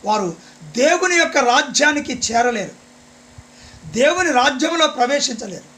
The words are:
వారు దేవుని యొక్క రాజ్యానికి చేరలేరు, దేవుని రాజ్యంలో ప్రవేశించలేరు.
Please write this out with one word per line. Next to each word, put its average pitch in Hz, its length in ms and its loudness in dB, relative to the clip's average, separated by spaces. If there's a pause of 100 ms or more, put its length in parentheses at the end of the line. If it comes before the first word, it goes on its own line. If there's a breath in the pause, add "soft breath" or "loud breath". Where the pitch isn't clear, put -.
వారు 208 220 -2 (500 loud breath)
దేవుని 349 400 2
యొక్క 320 180 0 (140)
రాజ్యానికి 294 600 0 (120)
చేరలేరు, 233 500 -2 (1200 loud breath)
దేవుని 330 400 2
రాజ్యంలో 311 480 0 (100)
ప్రవేశించలేరు. 247 800 -4